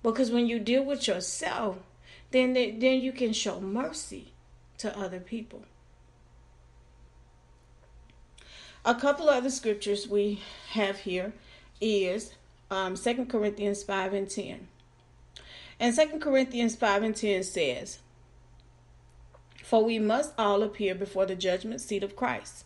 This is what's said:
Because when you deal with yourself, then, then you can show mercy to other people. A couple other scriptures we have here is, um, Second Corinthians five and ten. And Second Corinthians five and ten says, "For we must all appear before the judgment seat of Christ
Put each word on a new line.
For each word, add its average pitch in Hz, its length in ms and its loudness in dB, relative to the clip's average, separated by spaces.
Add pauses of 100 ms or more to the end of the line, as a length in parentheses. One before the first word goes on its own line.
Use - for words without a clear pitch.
Because 226 260 2
when 240 160 4
you 233 140 0
deal 247 240 2
with 277 240 -2
yourself, 190 680 -2 (520)
then, 254 240 4
then 247 460 2
you 262 100 -2
can 247 220 0
show 190 280 -4
mercy 220 720 -6 (460)
to 208 180 -6
other 185 220 -6
people. 220 460 -12 (3250)
A 240 100 6
couple 285 340 2
other 262 220 4
scriptures 208 560 -2
we 208 340 0 (300)
have 196 300 0
here 185 320 -4 (480)
is, 202 540 0 (360)
um, 190 240 -2
Second 240 340 -2
Corinthians 208 540 -2
five 190 320 -2
and 196 160 -2
ten. - 380 -8 (1120)
And 233 120 4
Second 302 280 4
Corinthians 254 560 2
five 202 260 4
and 220 140 0
ten 202 260 2
says, 135 560 -2 (1700)
"For 220 200 6
we 226 140 2
must 226 400 2
all 202 240 4
appear 208 320 -2
before 190 320 0
the 190 80 -4
judgment 185 460 -2
seat 196 240 -4
of 196 120 -8
Christ - 500 -4